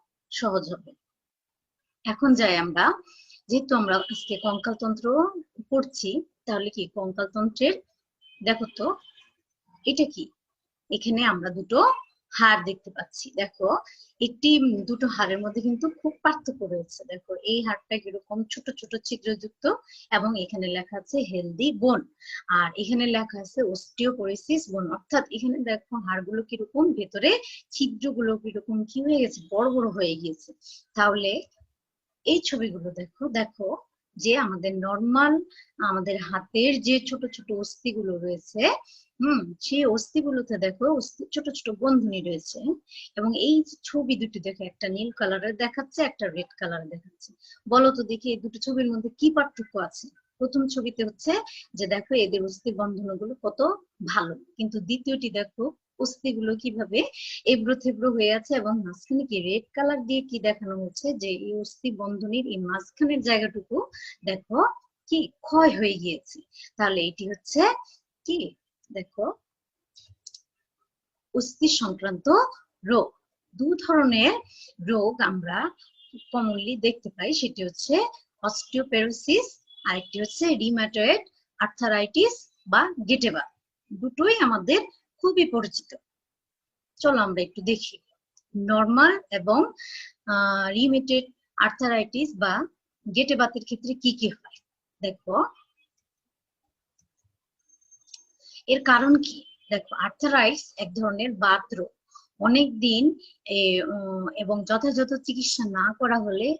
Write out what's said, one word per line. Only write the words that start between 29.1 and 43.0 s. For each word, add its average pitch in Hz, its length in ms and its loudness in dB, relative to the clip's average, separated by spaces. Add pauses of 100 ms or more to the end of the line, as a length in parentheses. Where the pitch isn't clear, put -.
গেছে, 247 160 -4 (120)
বড় 214 240 2
বড় 240 120 2 (100)
হয়ে 170 180 0
গিয়েছে। 160 340 -10 (480)
তাহলে 202 340 2 (960)
এই 339 220 4
ছবিগুলো 180 420 -4 (100)
দেখো, 180 240 -10 (160)
দেখো 214 280 -4 (500)
যে 226 200 0
আমাদের 190 340 -2 (140)
নরমাল 240 480 4 (560)
আমাদের 190 260 -2 (120)
হাতের 226 540 2
যে 247 140 4 (140)
ছোট 254 120 -8 (140)
ছোট 220 160 -20
অস্থিগুলো 208 680 -6
রয়েছে, 175 460 -4 (560)
হুম, 262 220 2 (240)
সেই 277 200 0
অস্থিগুলোতে 247 720 0
দেখো 190 280 -2 (120)
অস্থি, - 260 -8 (100)
ছোট 294 160 -6
ছোট - 180 -10 (120)
বন্ধনী 220 420 4
রয়েছে 165 380 -6 (560)